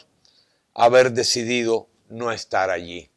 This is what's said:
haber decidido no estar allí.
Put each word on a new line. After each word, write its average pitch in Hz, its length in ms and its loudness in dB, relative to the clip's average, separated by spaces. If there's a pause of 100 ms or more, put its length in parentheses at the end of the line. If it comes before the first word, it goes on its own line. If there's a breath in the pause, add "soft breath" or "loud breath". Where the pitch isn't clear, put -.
(760)
haber 127 360 6
decidido 117 760 -2 (220)
no 117 220 -8
estar 95 380 -4
allí. 87 480 -10